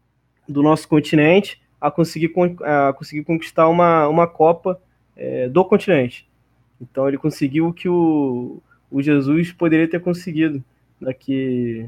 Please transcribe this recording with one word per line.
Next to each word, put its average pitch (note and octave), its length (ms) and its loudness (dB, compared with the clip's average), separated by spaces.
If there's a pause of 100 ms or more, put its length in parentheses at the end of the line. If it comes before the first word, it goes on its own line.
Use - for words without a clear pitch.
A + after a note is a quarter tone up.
(480)
do C#3+ 160 0
nosso D#3 240 2
continente D#3 760 2 (200)
a D3 100 0
conseguir D#3+ 380 -2
con-, F3 320 -2
a C#3 320 0
conseguir D3+ 320 -12
conquistar D#3+ 420 0
uma, E3 400 4
uma E3 180 2
Copa, E3+ 560 0 (360)
é, C3 320 -6
do E3+ 160 2
continente. D3+ 640 -2 (500)
Então C3+ 280 -4
ele C#3 100 -2
conseguiu D3+ 500 -2
o E3+ 60 -4
que F#3 160 -6
o, D3+ 720 0 (280)
o C#3 120 -4
Jesus D3 500 0
poderia E3 380 2
ter E3+ 100 -4
conseguido D#3+ 640 -4 (360)
daqui B2+ 880 -6